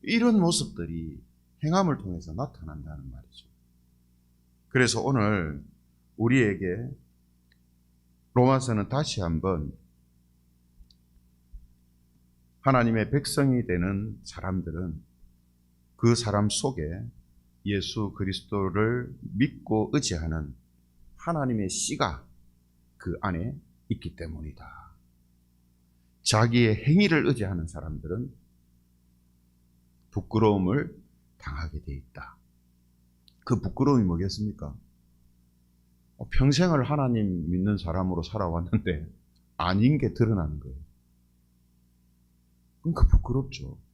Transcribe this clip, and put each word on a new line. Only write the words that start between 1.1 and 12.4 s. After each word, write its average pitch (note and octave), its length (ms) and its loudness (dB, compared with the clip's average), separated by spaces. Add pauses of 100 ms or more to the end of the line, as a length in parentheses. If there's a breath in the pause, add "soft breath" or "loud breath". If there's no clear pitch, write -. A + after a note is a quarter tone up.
행함을 E3+ 340 2
통해서 F2 340 -10
나타난다는 D2+ 800 -10
말이죠. - 360 -20 (1200)
그래서 A2+ 340 2
오늘 G2+ 600 0 (540)
우리에게 G#2+ 760 0 (1400)
로마서는 B2 540 4
다시 C#3 320 -4
한번 E2 520 -2 (3000)